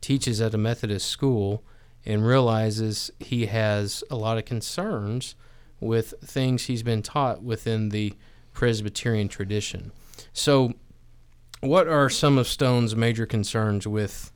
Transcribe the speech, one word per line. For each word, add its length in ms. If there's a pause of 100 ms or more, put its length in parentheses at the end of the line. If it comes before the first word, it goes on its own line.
teaches 400
at 140
a 40
Methodist 500
school, 540 (420)
and 220
realizes 920
he 260
has 640
a 60
lot 220
of 60
concerns 920 (420)
with 360 (100)
things 400
he's 180
been 200
taught 420
within 460
the 240 (380)
Presbyterian 760
tradition. 640 (400)
So 400 (880)
what 260
are 240
some 280
of 100
Stone's 480
major 300
concerns 600
with 500